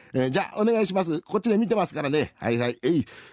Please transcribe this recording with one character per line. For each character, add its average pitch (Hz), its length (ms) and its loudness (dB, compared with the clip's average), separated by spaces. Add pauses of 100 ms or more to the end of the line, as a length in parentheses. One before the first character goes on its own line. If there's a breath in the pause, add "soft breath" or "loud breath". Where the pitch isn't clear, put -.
(140 loud breath)
え、 131 160 0
じ 151 80 0
ゃ - 160 -4
あ、 214 60 -2
お 214 40 2
願 226 160 2
い 202 60 0
し 185 80 -4
ま 202 80 0
す。 165 200 -4
こ - 160 -2
っ - 20 -8
ち 233 100 0
で 202 80 4
見 226 80 2
て 208 80 0
ま 202 120 2
す - 80 -8
か - 80 -6
ら 139 80 -2
ね。 151 260 0
は 110 140 -2
い 117 80 2
は 120 100 0
い。 120 140 -6
え 131 80 2
い、 160 160 2 (260 loud breath)